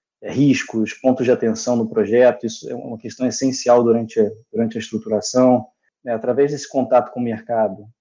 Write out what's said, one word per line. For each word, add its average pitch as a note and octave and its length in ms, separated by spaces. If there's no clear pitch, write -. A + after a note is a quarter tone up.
é, G2+ 100
riscos, A2+ 640
pontos B2+ 300
de A#2+ 60
atenção A#2 460
no A2+ 120
projeto, A#2 580
isso - 220
é B2 60
uma A#2+ 240
questão B2 280
essencial B2 580
durante A2+ 340
a, G#2 120
durante A2+ 240
a A2 40
estruturação, A#2+ 840
né, B2 120
através B2 360
desse D3 180
contato B2 440
com B2 80
o - 20
mercado, G#2+ 640